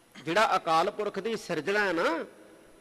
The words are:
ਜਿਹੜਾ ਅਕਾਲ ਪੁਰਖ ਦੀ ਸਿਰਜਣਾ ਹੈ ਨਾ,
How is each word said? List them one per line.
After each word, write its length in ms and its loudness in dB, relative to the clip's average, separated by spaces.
ਜਿਹੜਾ 320 4
ਅਕਾਲ 340 2
ਪੁਰਖ 280 -6
ਦੀ 180 -4
ਸਿਰਜਣਾ 480 -2
ਹੈ 80 0
ਨਾ, 320 0